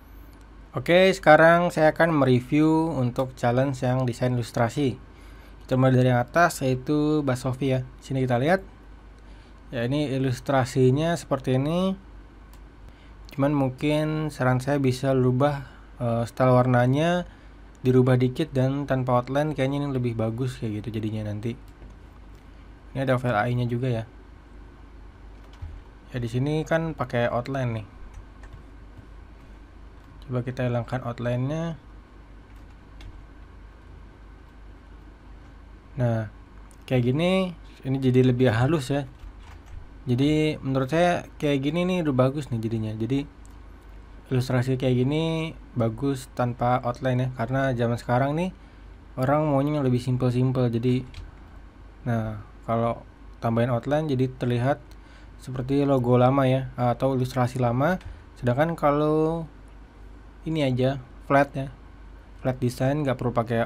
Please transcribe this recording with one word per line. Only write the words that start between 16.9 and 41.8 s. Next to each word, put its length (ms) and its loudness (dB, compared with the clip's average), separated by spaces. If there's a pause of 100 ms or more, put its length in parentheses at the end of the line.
dirubah 320 6
dikit 360 0
dan 360 0
tanpa 320 0
outline, 320 -2
kayaknya 320 -2
ini 80 -4
lebih 240 -2
bagus 400 -2
kayak 240 -6
gitu 200 -6
jadinya 320 -6
nanti. 200 -6 (1400)
Ini 120 -4
ada 160 0
file 160 0
A 120 2
I-nya 200 0
juga 240 -2
ya. 120 -4 (2000)
Ya, 80 -6
di 120 -4
sini 360 -2
kan 240 -2
pakai 400 -2
outline 480 -4
nih. 60 -14 (2500)
Coba 160 -4
kita 240 -4
hilangkan 340 -4
outline-nya. 800 -4 (4000)
Nah, 320 0 (560)
kayak 240 0
gini, 480 0 (320)
ini 80 0
jadi 240 4
lebih 320 4
halus 400 0
ya. 160 -2 (920)
Jadi 560 0
menurut 320 -2
saya 480 0
kayak 240 0
gini 240 0